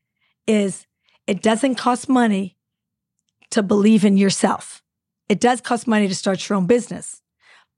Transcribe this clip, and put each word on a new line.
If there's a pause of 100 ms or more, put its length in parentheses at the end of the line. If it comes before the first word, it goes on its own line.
(460)
is (400)
it
doesn't
cost
money (960)
to
believe
in
yourself. (460)
It
does
cost
money
to
start
your
own
business, (560)